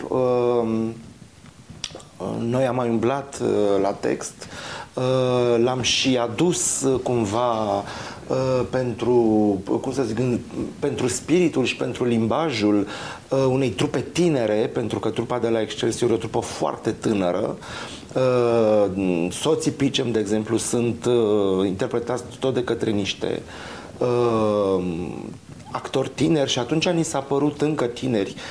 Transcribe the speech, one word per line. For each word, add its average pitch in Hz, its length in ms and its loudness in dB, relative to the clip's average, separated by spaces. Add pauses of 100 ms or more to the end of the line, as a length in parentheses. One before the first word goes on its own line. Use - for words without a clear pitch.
Uh, 120 800 2 (1600)
noi 127 180 0
am 120 80 -2
mai 123 140 0
umblat, 120 540 -2
uh, 101 400 2
la 98 100 2
text, - 400 -4 (600)
uh, 123 680 2
l-am 127 180 2
și 127 360 2
adus, 120 680 0
uh, 131 200 2
cumva, 110 760 0
uh, 101 60 -2 (880)
pentru, 123 400 0 (600)
uh, 117 100 0
cum 135 120 -4
să 135 100 0
zic, 110 160 -2
în, 123 200 0 (400)
pentru 139 300 -2
spiritul 151 560 2
și 123 120 -2
pentru 131 280 -4
limbajul, 110 800 2 (420)
uh, 135 200 2
unei 131 220 2
trupe 143 300 -2 (120)
tinere, 131 600 2
pentru 113 260 -2
că 110 120 -2
trupa 120 280 -2
de 113 100 0
la 113 120 2
Excelsior 110 500 0
e 117 40 4
o - 20 2
trupă 113 240 -2
foarte - 500 -2
tânără. 104 640 0 (580)
Uh, 107 1160 4
soții 156 400 0
Picem, 135 420 0
de 110 60 2
exemplu, 107 380 0
sunt, 120 480 0
uh, 104 600 4
interpretați 120 560 -2 (160)
tot 131 160 0
de 120 100 0
către 113 260 -2
niște, - 520 -2 (560)
uh, 110 840 2 (880)
actori 131 440 -4
tineri 147 360 2
și - 80 0
atunci 156 300 0
ni 170 160 2
s-a 143 140 -4
părut, 139 420 0
încă 147 240 0
tineri, 120 500 -2 (160)